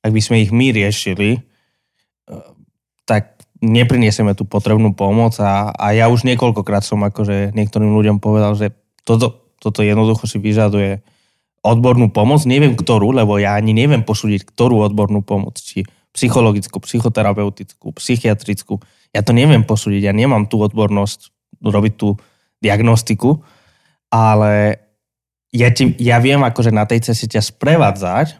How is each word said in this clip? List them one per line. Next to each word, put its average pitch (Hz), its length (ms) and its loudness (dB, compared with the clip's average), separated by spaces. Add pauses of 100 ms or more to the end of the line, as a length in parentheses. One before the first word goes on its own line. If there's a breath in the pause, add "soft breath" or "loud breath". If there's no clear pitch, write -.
ak 110 100 -4
by 110 80 0
sme 113 220 0
ich 98 100 0
my 123 220 2
riešili, 104 640 -2 (1600)
tak - 360 -4 (200)
nepriniesieme 113 760 2
tú 98 100 -6
potrebnú 104 480 0
pomoc 110 460 0
a, 101 320 -2
a - 220 -6
ja 113 160 4
už 120 180 0
niekoľkokrát 107 560 -2
som 104 180 -4
akože 101 520 -4
niektorým 107 380 -2
ľuďom 107 280 2
povedal, 107 360 0
že 104 200 -4 (280)
toto, 117 540 -2
toto 107 240 -6
jednoducho 107 460 2
si 107 100 -6
vyžaduje 104 640 -2 (600)
odbornú 117 500 2
pomoc, 131 340 2
neviem 135 300 2
ktorú, 107 380 0
lebo 104 260 2
ja 101 160 0
ani 107 180 0
neviem 123 300 2
posúdiť, 104 440 -4
ktorú 120 360 0
odbornú 104 400 -2
pomoc, 101 340 -6
či - 260 -10 (280 soft breath)
psychologickú, 113 680 0
psychoterapeutickú, 104 1120 -4
psychiatrickú. 104 880 -4 (300 soft breath)
Ja 104 140 -4
to 120 100 0
neviem 127 300 4
posúdiť, 104 400 -2
ja 101 100 0
nemám 110 340 0
tú 110 120 -4
odbornosť 104 720 -2 (280)
robiť 104 360 0
tú 101 200 -2 (440 soft breath)
diagnostiku, 113 840 0 (680 soft breath)
ale 107 760 2 (680)
ja 120 200 2
ti, 123 280 0
ja 120 220 2
viem 135 200 2
akože 117 320 0
na 107 140 0
tej 117 180 0
ceste 113 240 -4
ťa 110 160 -4
sprevádzať 117 840 0 (140)